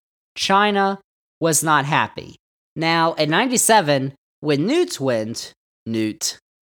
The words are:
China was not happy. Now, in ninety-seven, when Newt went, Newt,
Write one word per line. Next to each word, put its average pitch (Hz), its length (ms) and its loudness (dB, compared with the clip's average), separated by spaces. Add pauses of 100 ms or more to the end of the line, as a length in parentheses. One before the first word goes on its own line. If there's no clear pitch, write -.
(360)
China 196 640 0 (400)
was 156 240 0
not 147 220 2
happy. 120 500 -4 (400)
Now, 165 380 0
in 151 180 0
ninety-seven, 175 800 2 (260)
when 147 280 0
Newt 349 320 -2
went, 117 520 -4 (360)
Newt, 110 500 -4 (260)